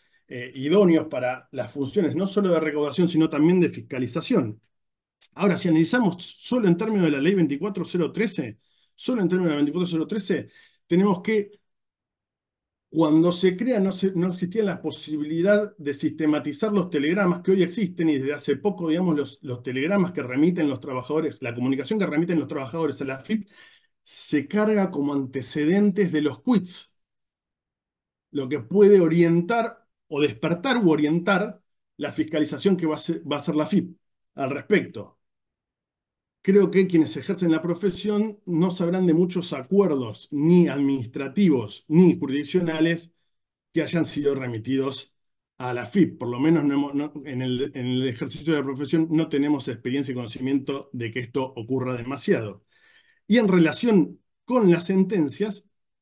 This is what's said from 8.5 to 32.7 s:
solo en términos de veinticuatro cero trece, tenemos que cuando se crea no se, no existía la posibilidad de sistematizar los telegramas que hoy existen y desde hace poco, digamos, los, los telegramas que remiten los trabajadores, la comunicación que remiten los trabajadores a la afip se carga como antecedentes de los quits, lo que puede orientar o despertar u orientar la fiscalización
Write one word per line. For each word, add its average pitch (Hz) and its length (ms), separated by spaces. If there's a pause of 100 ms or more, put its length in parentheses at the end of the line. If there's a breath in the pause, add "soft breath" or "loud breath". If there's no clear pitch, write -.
solo 247 280
en 170 60
términos 180 220
de 147 60
veinticuatro 151 340
cero 160 160
trece, 196 420 (380 soft breath)
tenemos 185 340
que 208 380 (1300)
cuando 160 420
se 180 220
crea 220 260
no 190 120
se, 190 220
no 175 140
existía 180 360
la 185 160
posibilidad 165 960
de 143 160
sistematizar 147 800
los 180 160
telegramas 175 540
que 185 80
hoy 190 120
existen 175 460
y 147 100
desde 135 140
hace 143 240
poco, 180 320
digamos, 170 260
los, 143 280
los 123 200
telegramas 160 500
que 147 100
remiten 151 480
los 131 100
trabajadores, 143 600
la 120 120
comunicación 135 440
que 185 80
remiten 160 320
los 135 100
trabajadores 143 540
a - 20
la 135 120
afip 208 300 (560 soft breath)
se - 460
carga 208 420
como 143 220
antecedentes 151 1000
de 151 100
los 151 200
quits, - 480 (1400)
lo 135 180
que 139 120
puede 196 400
orientar 170 840 (200)
o 147 160
despertar 175 560
u 185 120
orientar 175 720 (380)
la 147 120
fiscalización 151 640